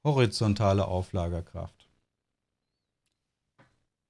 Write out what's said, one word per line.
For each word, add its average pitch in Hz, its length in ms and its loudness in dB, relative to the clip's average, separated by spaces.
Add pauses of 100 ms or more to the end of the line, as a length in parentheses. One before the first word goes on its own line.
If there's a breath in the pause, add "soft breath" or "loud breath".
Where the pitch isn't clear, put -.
horizontale 104 800 2
Auflagerkraft. 87 1040 -6 (2250)